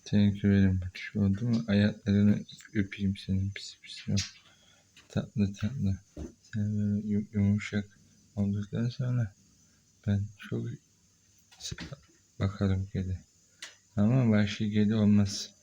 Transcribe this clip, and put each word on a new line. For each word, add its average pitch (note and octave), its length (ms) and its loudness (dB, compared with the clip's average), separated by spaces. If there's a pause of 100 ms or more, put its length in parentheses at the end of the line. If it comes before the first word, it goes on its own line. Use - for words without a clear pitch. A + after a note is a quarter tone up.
Thank G#2 400 2
you G2+ 80 6
very G2 140 6
much. F#2 500 -2
Oldu G2+ 320 2
mu? A2+ 200 0
Ayaklarını G#2 680 2 (360)
öpeyim G2 420 -2
senin F#2+ 340 -4
pis - 320 -16
pis. - 260 -16
Yok. G2+ 100 0 (880)
Tatlı G2+ 460 -4
tatlı. G2+ 440 -4 (560)
Sen G#2 240 -4
böyle G#2 300 -2
yu-, G#2 240 -2
yumuşak G2+ 680 -2 (380)
olduktan G#2 520 -2
sonra B2 460 -4 (720)
ben G2+ 200 0 (120)
çok A#2 280 -8 (920)
s-, - 180 -12 (640)
bakarım G2 540 0
kedi. F#2 280 -4 (760)
Ama A#2 340 4
vahşi G#2 420 0
kedi G#2+ 220 2
olmaz. G#2 560 2 (120)